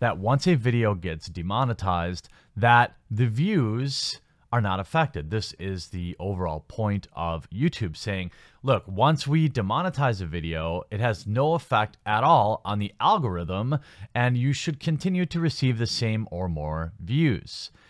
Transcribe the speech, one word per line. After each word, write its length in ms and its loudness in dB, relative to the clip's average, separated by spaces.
that 180 0
once 280 0
a 100 6
video 380 2
gets 340 -6
demonetized, 1000 -2
that 400 6
the 180 2
views 920 0
are 100 2
not 180 0
affected. 500 -2
This 300 -4
is 280 -6
the 320 -6
overall 500 -4
point 440 -2
of 360 -6
YouTube 480 -2
saying, 340 -6
"Look, 240 2
once 400 2
we 220 4
demonetize 720 0
a 40 -6
video, 640 -4
it 120 -4
has 260 -2
no 260 2
effect 520 0
at 180 2
all 400 4
on 160 -2
the 220 -4
algorithm, 760 0
and 220 2
you 160 2
should 260 -4
continue 460 0
to 160 -2
receive 360 2
the 100 0
same 440 -2
or 160 -4
more 520 -4
views." 720 -2